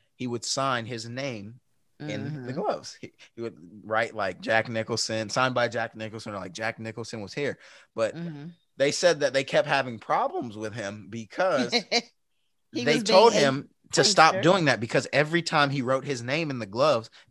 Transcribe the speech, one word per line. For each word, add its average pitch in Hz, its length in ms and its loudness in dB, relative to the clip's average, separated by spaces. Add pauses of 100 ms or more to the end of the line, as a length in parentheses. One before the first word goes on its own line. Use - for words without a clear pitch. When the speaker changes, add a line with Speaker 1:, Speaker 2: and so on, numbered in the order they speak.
(160)
Speaker 1:
he 127 100 -8
would 117 180 -6
sign 127 420 -2
his 117 220 -10
name 120 520 -10 (400)
in 147 240 -8 (220)
the 127 60 -8
Speaker 2:
Mm-hmm. 156 80 -6
Speaker 1:
gloves. 196 400 -6
He, - 120 -16 (240)
he 113 60 -10
would 113 160 -10 (260)
write, 110 300 -2
like, 98 260 -4
"Jack 113 300 2
Nicholson," 110 580 -4
signed 127 260 0
by 120 140 2
Jack 113 260 -8
Nicholson, 110 400 -12
or, 98 40 -6
like, 92 160 -10
"Jack 110 240 -6
Nicholson 113 420 -10
was 95 140 -12
here." 135 240 -6 (360)
But 110 220 -2
Speaker 2:
Mm-hmm. 160 320 -10 (300)
Speaker 1:
they 139 120 2
said 160 300 2
that 131 140 0
they 135 100 2
kept 147 240 2
having 127 300 0
problems 180 580 -2
with 107 180 -8
him 104 360 -8
because 123 640 -2
Speaker 2:
<laughs> - 1000 -6
He - 120 -4
Speaker 1:
they 147 100 4
Speaker 2:
was - 80 0
Speaker 1:
told 214 300 8
Speaker 2:
being 156 120 4
a - 40 6
Speaker 1:
him 135 200 -2 (240)
to 147 120 4
stop 170 320 6
Speaker 2:
prankster. 196 60 -2
Speaker 1:
doing 175 240 6
that 117 140 4
because 120 320 0
every 151 300 2
time 151 280 2
he 139 120 -2
wrote 131 240 0
his 131 160 -6
name 147 280 -2
in 120 80 -6
the 110 80 -6
gloves, 117 440 2 (200)